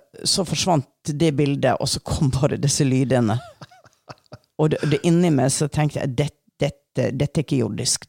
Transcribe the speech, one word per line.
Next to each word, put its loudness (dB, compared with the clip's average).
så 0
forsvant 0
det 0
bildet, 2
og -2
så -4
kom 0
bare 0
disse 0
lydene. 2
Og 2
det, 0
det 2
inni 4
meg 2
så -2
tenkte -2
jeg, -4
«Det, -2
dette, -4
dette -2
er 0
ikke -2
jordisk. -2